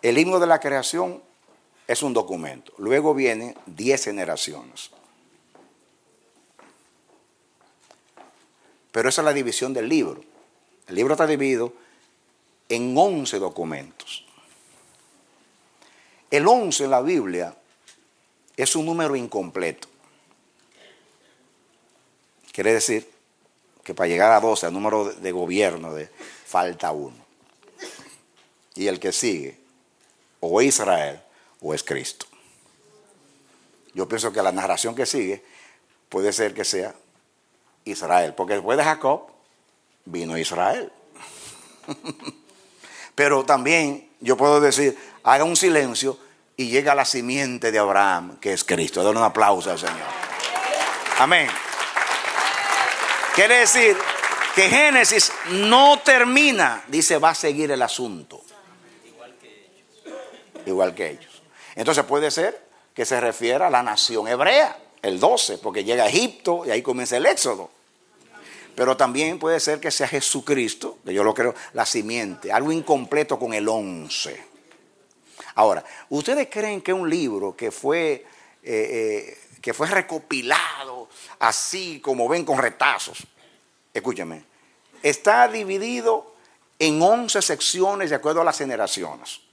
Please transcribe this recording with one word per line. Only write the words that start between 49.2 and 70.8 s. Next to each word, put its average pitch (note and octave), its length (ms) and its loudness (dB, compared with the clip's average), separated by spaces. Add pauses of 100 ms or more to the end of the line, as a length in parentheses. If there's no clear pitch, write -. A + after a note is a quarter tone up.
aplauso G2+ 480 2
al E2+ 80 -6
Señor. - 280 -8 (1120)
Amén. D3 320 4 (1900)
Quiere A3 240 6
decir A3+ 380 6 (580)
que F#3+ 140 6
Génesis B3+ 600 4 (180)
no B3 500 6
termina, B3 880 4
dice, D#3 300 2
va D#3 120 6
a D#3+ 60 0
seguir D3 360 -2
el C3 100 0
asunto. G2+ 600 -6 (2250)
Igual F#2 280 0
que F2 180 -6
ellos. - 300 -20 (340)
Entonces C#3+ 280 0
puede D3 260 0
ser E3 320 -4 (320)
que A#2+ 120 -4
se B2 140 0
refiera B2 480 0
a - 20 2
la B2 120 4
nación A2 460 -2
hebrea, F3 500 2 (240)
el - 180 -4
doce, G3 380 2
porque G2+ 260 -6
llega A#2 200 0
a G#2+ 40 4
Egipto F3 580 0
y C3 60 -2
ahí D3+ 100 0
comienza B2 360 -4
el D3 80 0
éxodo. A2 460 0 (1040)
Pero B2 200 2
también C#3+ 440 0
puede D#3+ 200 0
ser D3+ 200 -2
que D3+ 120 -4
sea C#3 160 -2
Jesucristo, C3+ 1000 -4